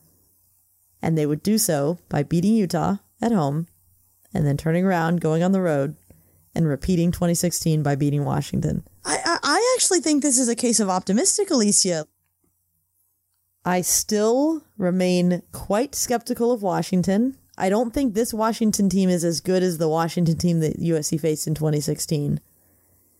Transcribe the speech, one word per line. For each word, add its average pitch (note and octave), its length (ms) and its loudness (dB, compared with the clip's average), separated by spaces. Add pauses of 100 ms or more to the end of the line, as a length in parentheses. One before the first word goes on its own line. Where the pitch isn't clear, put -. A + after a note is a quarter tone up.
(1040)
and E3 160 0
they D3+ 80 2
would D3 160 -2
do G#3+ 160 0
so D#3 400 0 (100)
by D3 140 0
beating F3 320 2
Utah F3 420 0 (240)
at A3+ 100 0
home, D#3+ 360 0 (640)
and E3+ 140 0
then C#3+ 100 2
turning E3+ 300 0
around, E3+ 340 0
going D#3+ 220 0
on F#3 100 2
the F#3+ 80 2
road, D3+ 360 0 (580)
and E3 120 2
repeating E3+ 460 0
twenty E3+ 220 0
sixteen D#3+ 480 0
by C#3+ 120 0
beating C#3+ 300 0
Washington. C#3+ 600 -2 (200)
I, - 180 -4
I, E4+ 200 0
I A4 340 2
actually F4+ 240 2
think D4 220 2
this C4 160 2
is B3+ 100 0
a A3+ 80 0
case A#3 240 0
of G3+ 80 0
optimistic, G#3 600 0
Alicia. G3+ 560 2 (1600)
I F3+ 160 0
still B3 800 0 (140)
remain F3+ 640 2 (100)
quite A3+ 420 -2
skeptical A#3 580 -2
of A3 100 -2
Washington. F#3+ 720 0 (220)
I F#3+ 100 -2
don't A3+ 240 0
think C4+ 220 -2
this A#3 180 -2
Washington A3 560 0
team F#3 220 2
is F3 140 0
as E3+ 180 -2
good F#3 200 0
as F3+ 140 0
the D#3+ 140 0
Washington E3 480 0
team E3+ 220 0
that D#3 180 -2
U E3 180 0
S D3+ 120 -4
C E3 100 -2
faced D#3 280 -2
in D#3+ 80 -2
twenty D3+ 280 0
sixteen. D3+ 580 -2 (800)